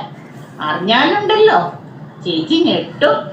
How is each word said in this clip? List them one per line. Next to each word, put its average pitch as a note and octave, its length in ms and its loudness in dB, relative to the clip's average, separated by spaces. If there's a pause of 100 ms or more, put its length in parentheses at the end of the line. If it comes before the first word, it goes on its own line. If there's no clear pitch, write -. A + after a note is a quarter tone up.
(680)
അറിഞ്ഞാലുണ്ടല്ലോ F#4+ 920 2 (680)
ചേച്ചി E3+ 320 0 (100)
ഞെട്ടും. - 480 0 (180)